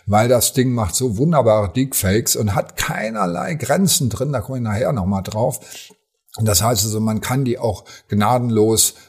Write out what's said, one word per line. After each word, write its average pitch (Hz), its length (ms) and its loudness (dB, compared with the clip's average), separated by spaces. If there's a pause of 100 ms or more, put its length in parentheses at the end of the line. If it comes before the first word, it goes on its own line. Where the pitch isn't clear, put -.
weil 104 220 4
das 120 240 4
Ding 127 220 2
macht 110 200 -2
so 123 240 -2
wunderbare 110 540 4
Deepfakes 123 640 0
und 107 180 0
hat - 220 -4
keinerlei 107 800 -4
Grenzen 151 540 0
drin. - 240 -4
Da 123 80 -2
komme 131 160 -8
ich 120 80 -4
nachher 110 260 0
nochmal 98 320 -2
drauf. - 720 -6 (420)
Und 107 140 -2
das 101 120 2
heißt 113 220 0
also, 107 160 -4
man 110 220 -2
kann 135 240 -2
die 117 120 -2
auch 113 280 -4 (240)
gnadenlos 110 840 2 (140)